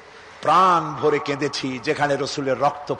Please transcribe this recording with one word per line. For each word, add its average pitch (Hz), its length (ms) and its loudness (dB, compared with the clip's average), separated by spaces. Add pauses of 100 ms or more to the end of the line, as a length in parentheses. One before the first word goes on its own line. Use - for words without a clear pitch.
(420)
প্রাণ 165 520 4
ভরে 147 240 0
কেঁদেছি, 139 600 -4
যেখানে 143 420 -2
রসুলের 131 400 -2
রক্ত 143 400 -2